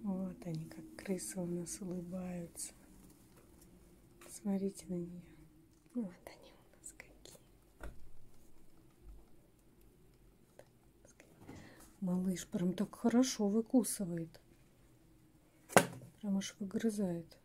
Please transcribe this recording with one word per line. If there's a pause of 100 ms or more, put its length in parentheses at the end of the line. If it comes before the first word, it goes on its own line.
Вот
они,
как
крысы
у
нас
улыбаются. (1500)
Смотрите
на
неё. (720)
Вот (100)
они
у
нас
какие. (4000)
Малыш
прям
так
хорошо
выкусывает. (1800)
Прям
аж
выгрызает.